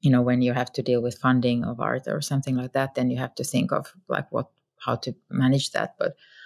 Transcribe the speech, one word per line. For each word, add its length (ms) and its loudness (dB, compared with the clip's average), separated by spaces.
you 80 6
know, 120 6
when 180 2
you 120 2
have 220 -2
to 80 -4
deal 200 2
with 160 -4
funding 460 2
of 160 -6
art 260 -2
or 140 -2
something 340 -2
like 180 -4
that, 220 -2
then 160 0
you 80 -2
have 160 -6
to 100 -6
think 280 -2
of, 200 -4
like, 240 -4
what, 200 -4
how 160 -2
to 180 -6
manage 420 2
that. 260 -4
But 160 -2